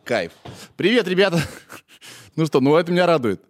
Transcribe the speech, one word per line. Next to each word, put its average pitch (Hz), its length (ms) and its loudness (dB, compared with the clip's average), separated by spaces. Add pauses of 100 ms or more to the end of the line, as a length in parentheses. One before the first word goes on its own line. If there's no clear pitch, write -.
кайф. 98 280 -4 (440)
Привет, 202 320 0
ребята! 180 380 -2
<laughs> - 40 -14 (840)
Ну 160 120 -2
что, 147 140 2
ну 139 160 4
это 175 160 0
меня 175 140 2
радует. 123 420 0